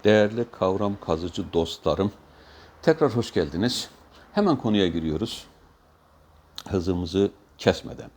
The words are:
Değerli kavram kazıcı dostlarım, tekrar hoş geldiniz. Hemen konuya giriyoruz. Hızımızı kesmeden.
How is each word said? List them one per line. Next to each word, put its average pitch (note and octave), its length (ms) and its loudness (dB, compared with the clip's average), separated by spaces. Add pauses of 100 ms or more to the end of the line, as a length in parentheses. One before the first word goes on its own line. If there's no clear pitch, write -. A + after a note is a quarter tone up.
Değerli G#2+ 460 4
kavram G2+ 500 -2
kazıcı E2+ 520 -4
dostlarım, E2+ 600 0 (720)
tekrar D#3 340 2
hoş A#2 160 -2
geldiniz. F2+ 580 -2 (420)
Hemen F#3+ 240 2
konuya G#2 320 2
giriyoruz. D#2+ 580 -4 (1200)
Hızımızı F#2 640 0 (280)
kesmeden. - 580 -2